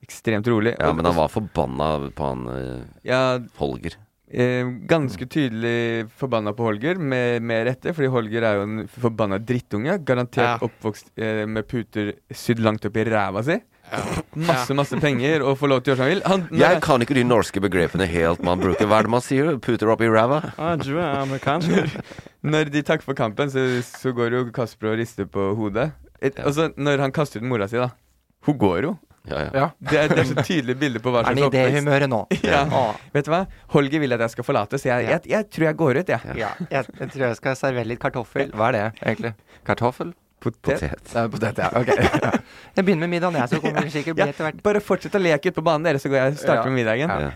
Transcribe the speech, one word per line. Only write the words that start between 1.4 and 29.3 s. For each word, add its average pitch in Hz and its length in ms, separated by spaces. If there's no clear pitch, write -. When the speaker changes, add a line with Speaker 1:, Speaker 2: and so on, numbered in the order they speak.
Speaker 2:
på 71 160
han, 64 200
eh, 64 360
Speaker 1:
Ja, 127 340
Speaker 2:
Holger. 69 360
Speaker 1:
eh, 123 340
ganske 139 420
tydelig 117 840
forbanna 113 420
på 117 160
Holger, 123 300
med, 127 440
med 113 240
rette, 131 280
fordi 143 160
Holger 113 340
er 110 120
jo 101 60
en 107 260
forbanna 110 500
drittunge, 123 680
garantert 120 560
Speaker 3:
Ja. - 0
Speaker 1:
oppvokst, - 460
eh, 110 300
med 110 200
puter 104 460
sydd 117 280
langt 110 240
opp 107 120
i 110 80
ræva 104 400
si. 160 180
Speaker 3:
Ja. - 120
Speaker 1:
Masse, 151 320
Speaker 3:
Ja. 135 60
Speaker 1:
masse 143 260
penger 147 400
og 135 180
får 143 120
lov 127 120
til 139 120
å - 20
gjøre - 0
som 127 80
han 143 80
vil. 190 140
Han, 190 140
når 160 80
Speaker 2:
Jeg 156 140
Speaker 1:
han 165 100
Speaker 2:
kan 143 180
ikke 117 140
de 123 100
norske 117 340
begrepene 90 480
helt 85 360
man 90 180
bruker. 95 260
Hva 107 120
er 110 60
det 107 60
man 120 120
sier? 143 360
Puter 110 320
opp 110 120
i 117 100
ræva? 120 460
Speaker 3:
Ah, 165 180
du 139 220
er 139 260
amerikansk. 139 440
Speaker 1:
<laughs> - 760
Når 151 260
de 147 120
takker 156 200
for 135 120
kampen, 127 340
så, 131 340
så - 320
går 117 160
jo 123 220
Kasper 110 400
og 110 60
rister 113 260
på 98 320
hodet. 113 360
Et, 135 160
Speaker 2:
Ja. 127 80
Speaker 1:
altså, 147 320
når 139 240
han 135 120
kaster 143 280
ut 120 80
mora 110 180
si, 113 120
da. 123 100
Hun 143 140
går 95 240
jo. 160 160
Speaker 2:
Ja, - 140